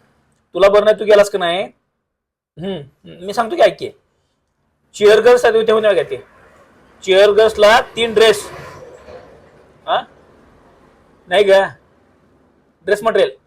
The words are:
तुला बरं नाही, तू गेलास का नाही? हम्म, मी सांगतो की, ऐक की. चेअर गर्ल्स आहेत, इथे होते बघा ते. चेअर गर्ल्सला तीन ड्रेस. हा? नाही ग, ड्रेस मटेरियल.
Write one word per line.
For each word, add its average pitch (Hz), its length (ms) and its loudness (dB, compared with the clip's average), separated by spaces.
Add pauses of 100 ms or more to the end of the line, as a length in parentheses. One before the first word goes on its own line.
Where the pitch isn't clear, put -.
(540)
तुला 185 140 2
बरं 208 160 2
नाही, 214 140 0
तू 220 60 -10
गेलास 202 260 2
का 202 80 -6
नाही? 180 260 -4 (920)
हम्म, 165 520 -14 (160)
मी 202 60 -10
सांगतो 226 240 -6
की, - 60 0
ऐक 190 160 0
की. 120 120 -12 (1040)
चेअर 208 260 4
गर्ल्स 247 240 4
आहेत, 220 120 2
इथे 220 160 0
होते 214 160 0
बघा 175 140 0
ते. 104 220 -12 (800)
चेअर 190 280 2
गर्ल्सला 214 500 2
तीन 226 340 -8
ड्रेस. 220 360 0 (1400)
हा? 190 160 -6 (1300)
नाही 190 160 0
ग, 196 60 0 (1300)
ड्रेस 202 180 -4
मटेरियल. 202 280 -2 (160)